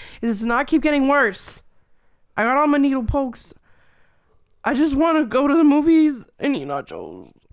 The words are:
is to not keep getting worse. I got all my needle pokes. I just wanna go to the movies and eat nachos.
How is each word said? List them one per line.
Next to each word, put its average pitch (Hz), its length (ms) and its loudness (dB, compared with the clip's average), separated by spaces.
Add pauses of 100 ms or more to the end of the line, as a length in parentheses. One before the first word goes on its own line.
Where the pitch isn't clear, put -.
(220)
is 220 200 -4
to 226 60 -4
not 240 200 0
keep 320 140 2
getting 294 260 2
worse. 269 560 -2 (720)
I - 80 -2
got 247 140 0
all 302 100 2
my 285 100 2
needle 269 260 0
pokes. 262 500 -6 (1120)
I - 80 0
just 285 220 0
wanna 311 300 2
go 262 220 0
to 285 80 2
the 330 80 4
movies 302 600 4 (140)
and 277 180 -2
eat 139 100 -8
nachos. 90 640 -10 (220)